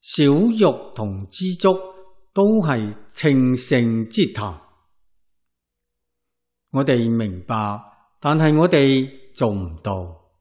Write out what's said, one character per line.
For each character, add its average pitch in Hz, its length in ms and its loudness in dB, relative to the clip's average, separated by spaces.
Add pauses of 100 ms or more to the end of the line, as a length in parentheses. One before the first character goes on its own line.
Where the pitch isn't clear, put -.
小 - 240 -4
欲 185 680 2
同 98 340 -8
知 185 280 -6
足 190 200 2 (560)
都 208 280 2
係 117 360 -2 (160)
稱 131 440 2
聖 117 500 0
之 175 260 0
談。 95 280 -8 (2000)
我 135 140 -2
哋 120 260 2
明 104 340 -4
白， 107 380 -4 (380)
但 151 180 2
係 156 180 4
我 165 120 4
哋 135 680 0
做 113 160 0
唔 92 320 -6
到。 90 480 -10 (100)